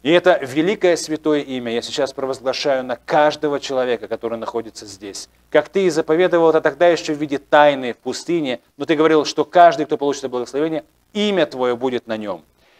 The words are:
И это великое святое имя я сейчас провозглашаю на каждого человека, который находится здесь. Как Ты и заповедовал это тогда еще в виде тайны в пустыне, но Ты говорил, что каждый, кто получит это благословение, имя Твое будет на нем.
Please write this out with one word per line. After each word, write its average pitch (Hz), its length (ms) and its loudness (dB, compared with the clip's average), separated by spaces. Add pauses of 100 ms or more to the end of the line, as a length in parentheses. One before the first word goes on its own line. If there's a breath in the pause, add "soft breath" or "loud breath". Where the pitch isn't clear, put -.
И 135 80 -2
это 175 320 4
великое 165 540 0
святое 151 440 -2
имя 127 320 -6
я 117 100 -4
сейчас 139 300 -4
провозглашаю 131 720 -4
на 127 120 -6
каждого 151 640 0
человека, 123 480 -4
который 113 300 -6
находится 110 480 -8
здесь. 98 420 -14 (220)
Как - 180 2
Ты 196 160 0
и 175 60 4
заповедовал 165 600 2
это 160 100 2
тогда 156 280 2
еще 160 240 0
в 147 60 -6
виде 143 200 -4
тайны 139 540 4
в - 60 -12
пустыне, 135 600 -4 (180)
но 143 80 -8
Ты 160 120 0
говорил, 156 280 4
что - 200 -4
каждый, 160 420 6
кто 147 120 -2
получит 143 260 -2
это 127 60 -6
благословение, 139 540 -4 (280)
имя 202 340 0
Твое 123 300 -2
будет 123 320 -4
на 110 80 -4
нем. 101 260 -8 (360 soft breath)